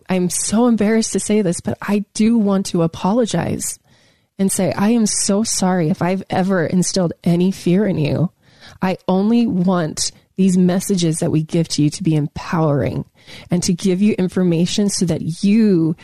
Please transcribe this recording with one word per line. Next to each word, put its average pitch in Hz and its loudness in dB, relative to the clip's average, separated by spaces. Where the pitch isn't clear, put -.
I'm 180 0
so - 0
embarrassed 220 2
to 190 -2
say 214 0
this, 180 -2
but - -6
I 202 -2
do 226 2
want 196 0
to 175 -2
apologize - -2
and 196 0
say, 180 0
"I 208 0
am 233 2
so 202 -2
sorry 185 0
if - -2
I've 190 -2
ever 185 0
instilled 180 0
any 180 2
fear 190 0
in 165 -2
you. 147 -2
I 185 -2
only 214 2
want 175 -2
these 190 4
messages 180 2
that 160 -2
we 160 2
give 160 0
to - 0
you 151 4
to - -10
be 160 2
empowering 147 -2
and 180 -2
to 190 0
give 180 0
you 208 2
information 185 0
so - -2
that 165 -4
you 196 2